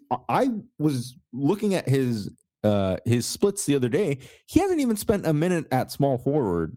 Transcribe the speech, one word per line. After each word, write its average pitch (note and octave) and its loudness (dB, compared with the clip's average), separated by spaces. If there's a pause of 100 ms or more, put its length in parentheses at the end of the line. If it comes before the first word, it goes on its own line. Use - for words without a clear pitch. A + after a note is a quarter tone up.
(100)
I, B2+ -2 (120)
I G#3+ 0 (300)
was C3+ -2 (160)
looking F#3 0
at - -2
his, B2 0 (340)
uh, G2 2 (100)
his A#2 2
splits - -2
the C#3+ 2
other B2 0
day. C#3 0 (300)
He D4+ 2
hasn't F#4 0
even A#3 2
spent G3+ -2
a D#3+ 4
minute D#3+ 0
at B2+ -2
small C#3 0
forward, A2+ 0